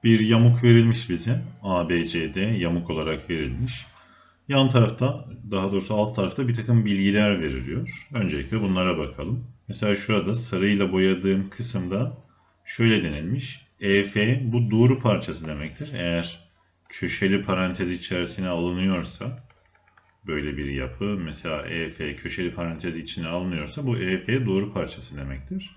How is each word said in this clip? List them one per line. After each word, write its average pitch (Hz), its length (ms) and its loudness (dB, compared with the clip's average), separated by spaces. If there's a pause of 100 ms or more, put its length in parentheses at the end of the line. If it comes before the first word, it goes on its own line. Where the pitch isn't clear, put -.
Bir 113 160 8
yamuk 117 440 6
verilmiş 117 460 8
bize. 104 320 0 (200)
A 87 260 0
B 85 160 2
C 80 300 -4
D 92 60 -2
yamuk 87 500 0
olarak 78 400 -4
verilmiş. 76 560 -4 (640)
Yan 135 220 4
tarafta, - 580 2 (220)
daha 98 220 -2
doğrusu 98 220 -2
alt 104 220 0
tarafta 117 320 0
bir 120 60 2
takım 117 300 4
bilgiler 101 580 4
veriliyor. 71 720 -6
Öncelikle 95 480 -2
bunlara 92 380 0
bakalım. 76 480 -6 (220)
Mesela 104 280 0
şurada 101 380 0
sarıyla 98 580 0
boyadığım 95 580 2
kısımda 98 680 -4 (460)
şöyle 113 380 2
denilmiş. 82 640 -6 (140)
E 101 240 4
F 110 400 2
bu 117 260 2
doğru 123 280 6
parçası 85 480 -2
demektir. 76 460 -8
Eğer 87 560 -4 (400)
köşeli 98 540 0
parantez 90 500 -2
içerisine 90 560 -4
alınıyorsa, 90 960 -2 (840)
böyle 73 300 -4
bir 71 100 -4
yapı, 65 380 -4
mesela 80 600 -4
E 82 220 -4
F 73 280 -8
köşeli 87 340 -4
parantez 85 480 -6
içine 82 280 -8
alınıyorsa 87 600 -4
bu 117 120 0
E 92 260 -2
F 120 220 0
doğru 98 260 0
parçası - 440 -8
demektir. 67 600 -10